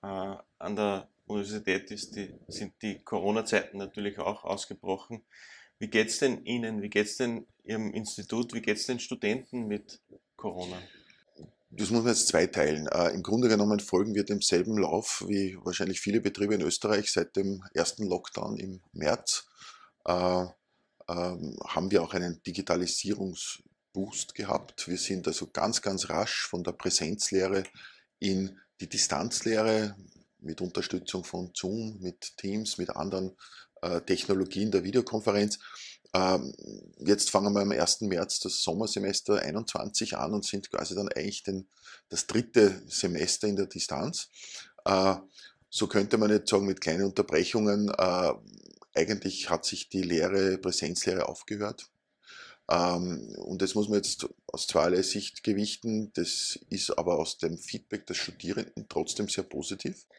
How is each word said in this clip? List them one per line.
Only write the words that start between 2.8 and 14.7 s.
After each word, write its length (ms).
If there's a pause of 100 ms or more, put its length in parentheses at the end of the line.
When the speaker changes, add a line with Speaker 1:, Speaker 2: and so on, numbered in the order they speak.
Speaker 1:
die 200
Corona-Zeiten 760
natürlich 400
auch 260
ausgebrochen. 800 (540)
Wie 100
geht's 300
denn 260
Ihnen? 380
Wie 80
geht's 260
denn 300 (160)
Ihrem 320
Institut? 580
Wie 80
geht's 260
den 120
Studenten 680
mit 340 (340)
Corona? 460 (880)
Speaker 2:
Das 200
muss 140
man 80
jetzt 160
zweiteilen. 600
Äh, 260
im 80
Grunde 260
genommen 320
folgen 340
wir 100
demselben 520